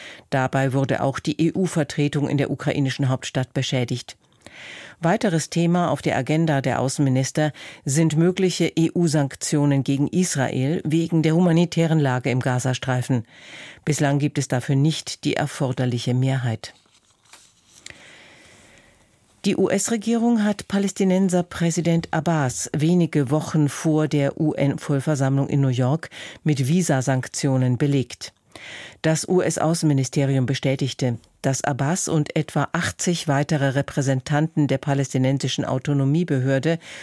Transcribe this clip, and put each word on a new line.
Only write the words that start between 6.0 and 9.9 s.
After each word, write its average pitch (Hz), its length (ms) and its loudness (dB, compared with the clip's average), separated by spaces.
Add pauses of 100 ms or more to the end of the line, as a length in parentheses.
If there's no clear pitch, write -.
der - 160 0
Agenda 147 440 2
der 123 180 0
Außenminister 135 760 0 (320)
sind 156 320 2
mögliche 180 480 2 (100)
E-U-Sanktionen 147 1080 2
gegen 139 240 0